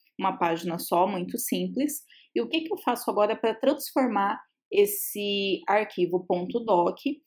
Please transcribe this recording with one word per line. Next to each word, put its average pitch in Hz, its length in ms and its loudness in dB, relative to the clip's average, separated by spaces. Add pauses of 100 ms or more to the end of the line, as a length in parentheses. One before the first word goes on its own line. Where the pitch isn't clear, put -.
(180)
uma 190 180 0
página 170 420 0
só, 180 280 2
muito 190 320 -4
simples. 185 640 -2 (320)
E 233 80 2
o 226 60 -4
que 320 120 -2
que 330 140 -6
eu - 100 -8
faço 240 260 -2
agora 208 240 2
pra 220 200 0
transformar 233 840 0 (340)
esse 202 960 0
arquivo 185 580 0
ponto 180 320 -2
doc 185 400 2 (280)